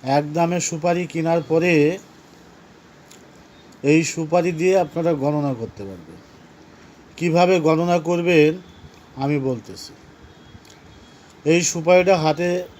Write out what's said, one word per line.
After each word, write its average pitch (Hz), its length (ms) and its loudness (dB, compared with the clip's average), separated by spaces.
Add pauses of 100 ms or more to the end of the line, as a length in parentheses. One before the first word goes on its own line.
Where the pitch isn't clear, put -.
এক 147 300 -2
দামে 170 260 0
সুপারি 170 480 -2
কেনার 165 340 -2
পরে 160 560 2 (1900)
এই 151 200 2
সুপারি 165 480 -2
দিয়ে 185 280 0
আপনারা 165 340 -2
গণনা 143 400 -4
করতে 113 300 -12
পারবেন। 87 320 -18 (1000)
কিভাবে 175 420 2
গণনা 165 400 2
করবেন 170 600 2 (540)
আমি 139 240 -2
বলতেছি। 120 540 -8 (1500)
এই 165 160 2
সুপারিটা 180 560 2
হাতে 170 460 -2 (160)